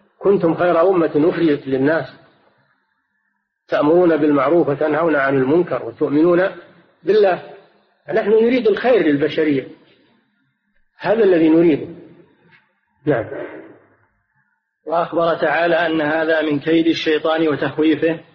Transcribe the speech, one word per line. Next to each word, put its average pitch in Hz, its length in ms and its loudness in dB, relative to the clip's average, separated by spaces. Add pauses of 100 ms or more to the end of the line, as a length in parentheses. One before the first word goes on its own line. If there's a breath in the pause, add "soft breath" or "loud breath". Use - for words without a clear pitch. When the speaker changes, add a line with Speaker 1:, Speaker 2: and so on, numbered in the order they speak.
(200)
Speaker 1:
"كنتم 175 340 2
خير 165 280 0
أمة 170 480 2
أخرجت 147 380 -2
للناس 135 380 -2 (1600)
تأمرون 160 500 2
بالمعروف 147 520 2
وتنهون 151 460 -2
عن 139 220 0
المنكر 135 480 -2
وتؤمنون 151 560 0 (600)
بالله"، 190 400 0 (720)
نحن 202 160 -2
نريد 226 380 2
الخير 214 360 2
للبشرية، 147 640 0 (1300)
هذا 214 240 0
الذي 170 260 4
نريده. 160 380 2 (1200)
نعم. 135 200 -2 (1600)
Speaker 2:
وأخبر 165 480 -2
تعالى 165 400 0
أن 160 260 -2
هذا 156 400 0
من 151 180 -2
كيد 160 280 0
الشيطان 160 600 0
وتخويفه، 156 720 -2 (160)